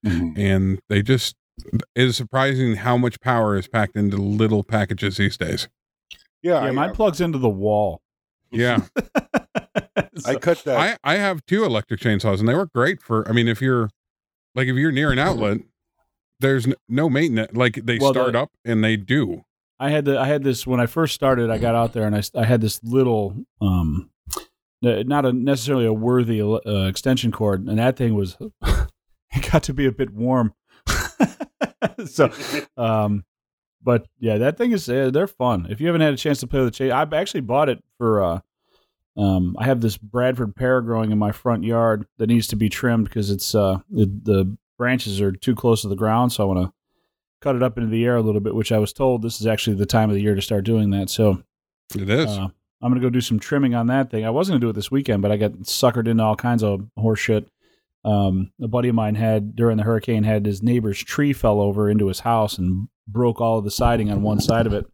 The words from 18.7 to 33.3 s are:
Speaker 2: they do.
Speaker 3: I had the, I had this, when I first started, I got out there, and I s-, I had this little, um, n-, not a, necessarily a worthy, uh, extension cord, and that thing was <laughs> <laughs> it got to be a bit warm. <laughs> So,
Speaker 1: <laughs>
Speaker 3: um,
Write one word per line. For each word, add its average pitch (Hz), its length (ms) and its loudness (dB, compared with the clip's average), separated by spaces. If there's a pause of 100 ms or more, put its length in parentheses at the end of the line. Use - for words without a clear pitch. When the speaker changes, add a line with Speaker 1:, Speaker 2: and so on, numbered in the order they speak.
Speaker 2:
they 110 140 2
do. 101 480 -2 (340)
Speaker 3:
I 139 120 -2
had 147 160 0
the, 139 120 2
I 131 80 0
had 147 160 0
this, 131 240 -2
when 127 140 0
I 117 60 2
first 160 280 -2
started, 123 360 0
I 110 80 -2
got 117 180 0
out 117 160 0
there, 110 120 -2
and 104 120 0
I - 20 0
s-, 104 160 -6
I 117 120 0
had 120 140 4
this 110 220 -4
little, 113 540 0 (240)
um, 90 500 0 (720)
n-, 117 220 0
not 143 180 0
a, 127 80 2
necessarily 127 540 0
a 110 60 2
worthy, 113 500 0
uh, 107 160 0 (300)
extension 120 420 0
cord, 101 380 -2
and 107 100 0
that 123 180 2
thing 117 200 0
was 95 200 -4 (240)
<laughs> - 280 2 (420)
<laughs> - 20 -16
it - 180 -4
got 156 140 2
to 139 100 -6
be 135 120 0
a 127 60 0
bit 113 200 -4
warm. 117 420 0 (320)
<laughs> - 80 -2 (1120)
So, 139 240 2 (240)
Speaker 1:
<laughs> - 220 -10
Speaker 3:
um, 107 480 0 (580)